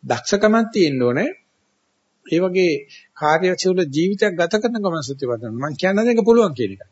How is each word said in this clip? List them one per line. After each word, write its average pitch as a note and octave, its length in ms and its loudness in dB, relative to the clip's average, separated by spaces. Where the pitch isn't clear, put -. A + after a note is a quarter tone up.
දක්ෂකමක් G#3 680 2
තියෙන්න D3 300 2
ඕනේ. C3 280 0
ඒ D#3+ 140 0
වගේ F3+ 320 0
කාර්යශීල F3+ 760 0
ජීවිතයක් F#3 480 0
ගත E3+ 200 -2
කරන A3+ 220 -2
ගමන් E3+ 260 -4
සතිය C#3 240 -8
වඩන්න. A#2 280 -6
මං C#3 200 -6
කියන්නේ G3 320 0
ඒක A#3 160 2
පුළුවන් A3 320 4
කියන G2+ 160 -4
එකයි. - 200 -18